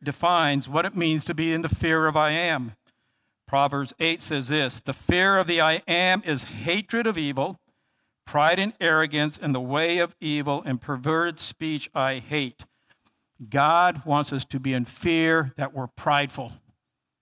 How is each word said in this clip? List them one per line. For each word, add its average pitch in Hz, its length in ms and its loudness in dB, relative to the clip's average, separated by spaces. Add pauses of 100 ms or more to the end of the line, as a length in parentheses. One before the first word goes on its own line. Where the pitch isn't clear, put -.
defines 143 640 2
what 160 200 0
it 196 80 -8
means 160 300 0
to 170 100 -4
be 165 180 -2
in 160 80 -2
the 165 80 -2
fear 160 380 2
of 156 100 0
I 151 140 4
Am. 156 440 -2 (720)
Proverbs 139 520 0
eight 165 240 0
says 135 260 -4
this, 147 320 -2
"The 135 140 -6
fear 190 420 2
of 185 100 2
the 170 140 2
I 160 260 2
Am 185 360 2
is 147 220 -4
hatred 196 600 -4
of 202 120 -2
evil, 147 420 -4 (640)
pride 160 360 4
and 208 200 0
arrogance 156 560 2
and 147 180 -2
the 127 60 -2
way 156 380 0
of 170 220 -2
evil 147 420 -2
and 127 180 -4
perverted 156 580 -2
speech - 540 -8
I 131 280 -2
hate." 135 440 -6 (880)
God 160 560 4
wants 147 260 0
us 135 140 -4
to 135 140 -6
be 131 120 -2
in 123 140 0
fear 160 680 0
that 135 180 -6
we're 127 140 -6
prideful 143 640 -2 (680)